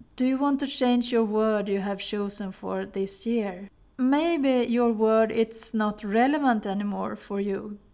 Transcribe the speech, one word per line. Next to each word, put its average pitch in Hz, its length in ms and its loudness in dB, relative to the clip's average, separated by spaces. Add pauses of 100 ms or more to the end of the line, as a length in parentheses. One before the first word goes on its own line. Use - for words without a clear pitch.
(140)
do 254 120 0
you 262 100 2
want 277 240 2
to 277 60 -2
change 247 440 2
your 233 140 4
word 214 420 0
you 196 140 0
have 196 200 -4
chosen 202 520 -4
for 190 320 -6
this 196 400 -6
year? 202 460 -4 (260)
Maybe 269 760 2
your 233 220 4
word 220 400 4
is 226 400 -2
not 214 320 -2
relevant 240 640 2
anymore 202 500 -4
for 202 240 -6
you. 202 380 -4 (160)